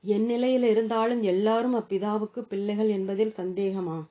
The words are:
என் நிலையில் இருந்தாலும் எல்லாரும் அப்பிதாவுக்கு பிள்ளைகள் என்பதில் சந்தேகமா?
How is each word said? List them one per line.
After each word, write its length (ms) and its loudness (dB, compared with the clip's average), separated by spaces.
என் 220 2
நிலையில் 360 2
இருந்தாலும் 600 2
எல்லாரும் 520 2
அப்பிதாவுக்கு 680 -2
பிள்ளைகள் 460 -2
என்பதில் 480 0
சந்தேகமா? 600 -4